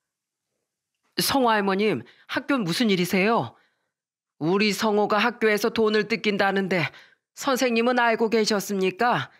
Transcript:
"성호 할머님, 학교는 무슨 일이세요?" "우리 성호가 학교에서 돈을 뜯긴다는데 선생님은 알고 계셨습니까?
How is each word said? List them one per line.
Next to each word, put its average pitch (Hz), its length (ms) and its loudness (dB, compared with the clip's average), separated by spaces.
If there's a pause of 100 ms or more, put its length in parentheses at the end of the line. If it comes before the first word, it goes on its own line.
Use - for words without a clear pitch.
(1200)
"성호 247 320 0
할머님, 196 520 0 (240)
학교는 277 380 -4
무슨 202 260 0
일이세요?" 185 680 0 (800)
"우리 196 340 0
성호가 208 460 0
학교에서 220 520 0
돈을 214 380 0
뜯긴다는데 196 760 0 (500)
선생님은 247 640 0
알고 226 300 2
계셨습니까? 196 1120 -2